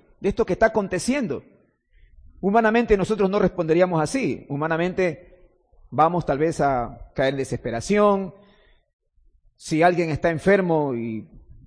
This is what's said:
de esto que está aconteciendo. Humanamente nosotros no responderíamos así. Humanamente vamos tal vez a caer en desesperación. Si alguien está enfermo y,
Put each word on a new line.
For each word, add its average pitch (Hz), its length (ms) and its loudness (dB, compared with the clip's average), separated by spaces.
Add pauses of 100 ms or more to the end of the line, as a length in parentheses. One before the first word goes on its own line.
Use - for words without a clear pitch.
(200)
de 190 100 -2
esto 220 160 0
que 185 80 -4
está 220 140 4
aconteciendo. 214 760 -4 (1000)
Humanamente 220 560 2
nosotros 208 320 0
no 202 80 0
responderíamos 175 640 2
así. 156 480 -4
Humanamente 165 1000 -4 (400)
vamos 165 340 2
tal 139 140 0
vez 160 200 0
a 131 540 -2
caer 139 200 0
en 135 60 -6
desesperación. 190 920 0 (1200)
Si 160 280 -2
alguien 175 260 2
está 156 220 -2
enfermo 165 640 0
y, 113 340 -8 (380)